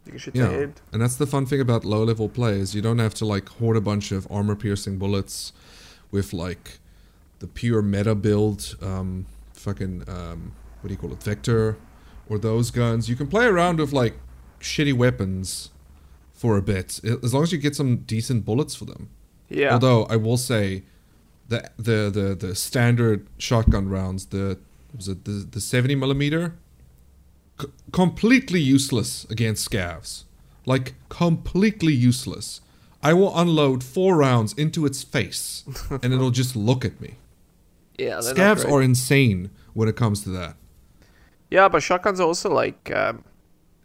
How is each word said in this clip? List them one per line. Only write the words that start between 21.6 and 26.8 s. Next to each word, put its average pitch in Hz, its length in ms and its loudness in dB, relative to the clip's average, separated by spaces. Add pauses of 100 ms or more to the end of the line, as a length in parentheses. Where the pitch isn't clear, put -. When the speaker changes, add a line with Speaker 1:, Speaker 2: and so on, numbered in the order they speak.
Speaker 2:
the, 107 340 0
the, 98 240 -2
the 92 200 -6
standard 120 720 2 (100)
shotgun 110 540 2
rounds, 95 360 -4
the, 98 320 -4 (380)
was 95 120 -12
it 92 180 -10
the, 101 60 -4 (180)
the 104 100 -8
seventy 127 340 0
millimeter? 143 600 0 (1080)